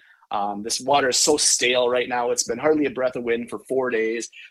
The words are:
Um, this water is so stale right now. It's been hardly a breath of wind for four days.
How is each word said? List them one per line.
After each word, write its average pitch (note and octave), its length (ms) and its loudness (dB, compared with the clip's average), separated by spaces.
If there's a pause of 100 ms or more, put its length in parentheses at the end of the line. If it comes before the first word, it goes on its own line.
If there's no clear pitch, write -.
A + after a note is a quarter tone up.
(300)
Um, G#2 320 -4
this A2+ 180 -6
water C#3 300 2
is B2 80 0
so D3+ 200 4
stale B2 520 2
right B2 180 0
now. B2 220 -2
It's A#2+ 140 -2
been A#2 160 -4
hardly D3+ 260 2
a C#3+ 60 0
breath B2+ 240 -2
of B2 80 -6
wind A#2 260 -2
for G#2 180 -8
four C3 220 0
days. A2+ 400 -2 (220)